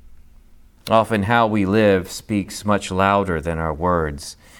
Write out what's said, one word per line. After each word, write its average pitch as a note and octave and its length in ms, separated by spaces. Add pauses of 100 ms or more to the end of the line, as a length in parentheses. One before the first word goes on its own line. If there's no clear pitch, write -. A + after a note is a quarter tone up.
(880)
Often A2 340
how A#2 220
we G#2+ 200
live G2 460
speaks - 540
much G2+ 260
louder F#2+ 500
than E2 180
our D#2+ 140
words. D#2 640 (220)